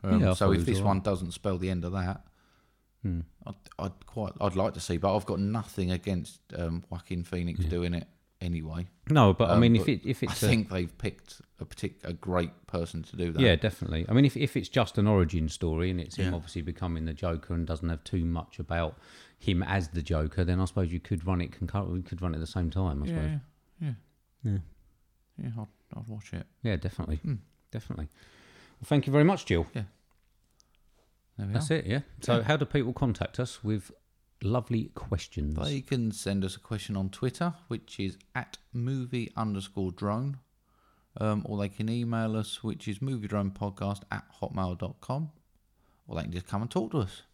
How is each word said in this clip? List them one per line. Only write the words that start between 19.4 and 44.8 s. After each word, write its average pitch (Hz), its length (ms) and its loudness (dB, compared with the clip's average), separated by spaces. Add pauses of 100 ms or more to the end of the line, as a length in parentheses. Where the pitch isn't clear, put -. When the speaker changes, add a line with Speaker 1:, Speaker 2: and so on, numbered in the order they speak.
Speaker 2:
as 92 240 0
the 82 140 -4
Joker, 78 420 0
then 90 160 2
I 92 60 2
suppose 90 260 0
you 87 80 -2
could 85 260 -4
run 90 140 2
it 85 120 -4
concurrent. 92 380 -4
We 90 120 -2
could 87 200 -8
run 85 120 0
it - 40 -4
at - 20 -4
the 80 80 -4
same 85 220 0
time, 78 320 0
I - 40 -2
suppose. 165 180 -2
Speaker 1:
Yeah, 156 140 0 (420)
yeah. 147 140 -2 (500)
Speaker 2:
Yeah. 101 140 2 (840)
Speaker 1:
Yeah, 127 80 -6 (120)
I'd, - 360 -16
I'd 110 100 -12
watch 107 240 -12
it. - 140 -8 (160)
Speaker 2:
Yeah, 107 140 0
definitely. - 400 -4
Speaker 1:
Hmm. 139 180 -4 (380)
Speaker 2:
Definitely. - 340 -8 (760)
Well, - 60 -12
thank 143 220 4
you 135 40 0
very 147 120 8
much, 185 220 4
Jill. 85 280 4
Speaker 1:
Yeah. 110 100 -4 (1500)
There 104 80 -4
we 98 80 -4
Speaker 2:
That's 143 160 0
Speaker 1:
are. 160 60 4
Speaker 2:
it, 117 100 -4
yeah. 120 140 0 (200)
So 120 180 4
Speaker 1:
Yeah. 113 40 2
Speaker 2:
how 147 140 2
do 143 100 2
people 127 260 0
contact - 480 -2
us - 240 -6
with 107 260 -2 (520)
lovely 113 520 0
questions? - 640 -4
Speaker 1:
They 139 240 -2
can 120 320 -2
send 98 320 0
us 95 120 -4
a - 40 -18
question 107 360 -6
on 95 120 0
Twitter, 143 460 -2 (140)
which - 300 -10
is 98 200 -4 (160)
at - 240 -8 (140)
movie 123 640 -4
underscore 98 560 -2
drone. 120 460 -2 (800)
Um, 107 280 2
or 107 120 -4
they 101 100 0
can 107 200 -4
email 113 480 0
us, - 260 -4
which - 240 -6
is 101 160 -6
movie 123 260 -4
drone 101 220 0
podcast 101 600 -4
at 104 140 -6 (160)
hotmail 90 380 -4
dot - 220 -8